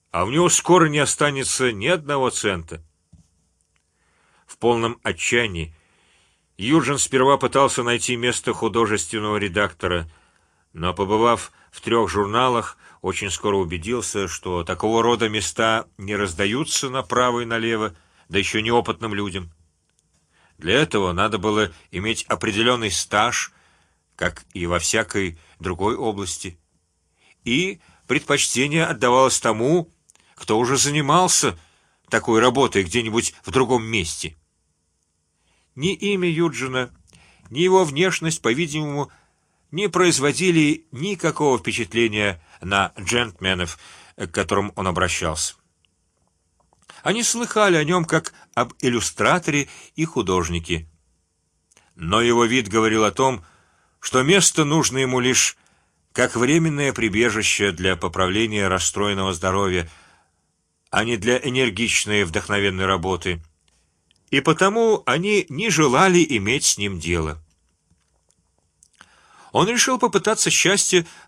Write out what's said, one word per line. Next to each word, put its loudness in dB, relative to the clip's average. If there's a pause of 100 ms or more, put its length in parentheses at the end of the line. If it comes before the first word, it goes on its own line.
(120)
а -2
у -4
него 2
скоро 6
не 0
останется 0
ни -4
одного -2
цента. -6 (1600)
В -20
полном 0
отчаянии -2 (800)
Юджин 0
сперва 2
пытался 0
найти -2
место -2
художественного -2
редактора, -4 (640)
но, -6
побывав 0 (220)
в -20
трёх 0
журналах, -2 (220)
очень -6
скоро -2
убедился, -4
что -6
такого 0
рода 2
места -2 (100)
не -8
раздаются -4
направо 0
и -6
налево, -2 (320)
да -2
ещё -2
неопытным 0
людям. -8 (1080)
Для -2
этого 0
надо 0
было 0 (180)
иметь -6
определённый 0
стаж, 0 (640)
как -6
и -6
во 0
всякой -2 (220)
другой -4
области, -6 (840)
и -2 (280)
предпочтение 0
отдавалось 2
тому, 0 (420)
кто -2
уже 0
занимался 2 (500)
такой 2
работой 4
где-нибудь -2 (100)
в -10
другом 2
месте. -6 (1400)
Ни -2
имя -2
Юджина, -2 (580)
ни -4
его 6
внешность, -2
по-видимому, -2 (580)
не -2
производили 2
никакого 0
впечатления -2 (180)
на 0
джентльменов, -2 (380)
к -8
которым -2
он -4
обращался. -2 (1500)
Они 0
слыхали 2
о 2
нём 0
как -2 (220)
об -2
иллюстраторе 0 (260)
и -2
художнике. -2 (1080)
Но 0
его 4
вид 2
говорил 2
о 2
том, 0 (560)
что 2
место 4
нужно 0
ему 0
лишь 2 (560)
как 2
временное 2
прибежище 0
для 0
поправления -2
расстроенного -2
здоровья, -2 (1040)
а 0
не -2
для 0
энергичной, -2
вдохновенной -2
работы. -4 (880)
И 2
потому 2
они 0
не -4
желали 4 (120)
иметь 0
с 0
ним -6
дело. -2 (2000)
Он 4
решил 0
попытаться 0
счастья 2 (220)